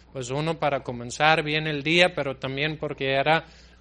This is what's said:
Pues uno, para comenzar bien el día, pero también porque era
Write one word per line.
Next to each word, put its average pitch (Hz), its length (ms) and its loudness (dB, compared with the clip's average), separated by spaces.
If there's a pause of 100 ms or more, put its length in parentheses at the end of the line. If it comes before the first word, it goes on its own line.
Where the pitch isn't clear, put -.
(140)
Pues 123 160 -8
uno, 156 280 -2
para 143 260 0
comenzar 135 600 0
bien 156 240 -2
el 147 160 -4
día, 175 320 4
pero 139 220 -4
también 143 400 -4
porque 139 340 -4
era 151 320 4 (380)